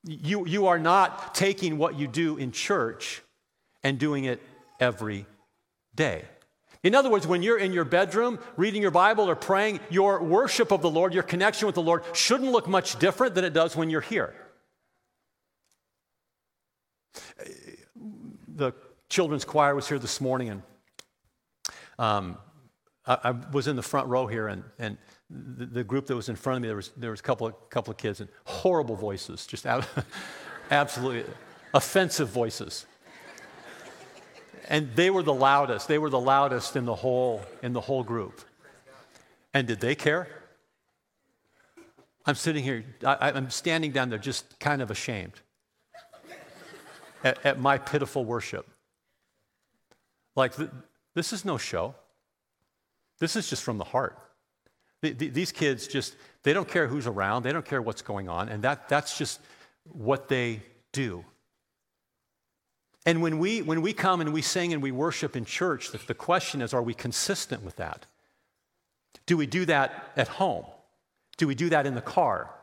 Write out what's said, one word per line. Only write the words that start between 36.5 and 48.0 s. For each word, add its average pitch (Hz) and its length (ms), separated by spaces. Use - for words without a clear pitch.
in 123 100
the 117 100
whole, 123 480
in 123 120
the 120 80
whole 131 220
group. 113 380
And 131 140
did 110 120
they 117 140
care? 156 340
I'm 147 80
sitting 147 300
here, 123 200
I, 135 100
I, 143 200
I'm 131 180
standing 160 400
down 127 180
there 110 80
just - 420
kind 143 220
of 110 80
ashamed 101 440
at, 131 220
at 131 140
my 139 180
pitiful 135 480